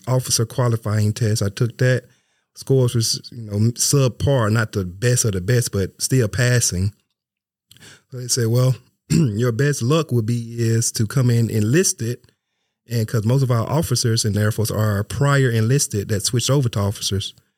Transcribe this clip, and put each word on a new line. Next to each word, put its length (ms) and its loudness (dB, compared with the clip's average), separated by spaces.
Officer 400 0
Qualifying 680 0
Test. 300 -2
I 60 0
took 300 -2
that. 260 2
Scores 380 0
was, 260 0
you 100 -14
know, 120 -8
subpar, 800 0
not 200 0
the 120 -2
best 400 -2
of 80 0
the 80 -4
best, 320 0
but 280 -4
still 280 0
passing. 640 0
So 60 -14
they 100 -10
said, 180 0
"Well, 300 2
<clears throat> 180 -20
your 400 2
best 320 0
luck 300 0
would 140 2
be 320 -4
is 340 2
to 140 0
come 240 2
in 200 2
enlisted." 680 0
And 200 -2
'cause 160 -2
most 180 2
of 80 0
our 180 0
officers 560 0
in 100 0
the 60 0
Air 120 2
Force 180 -2
are 340 0
prior 460 2
enlisted 580 0
that 140 -2
switched 280 -2
over 180 2
to 100 -2
officers, 560 -2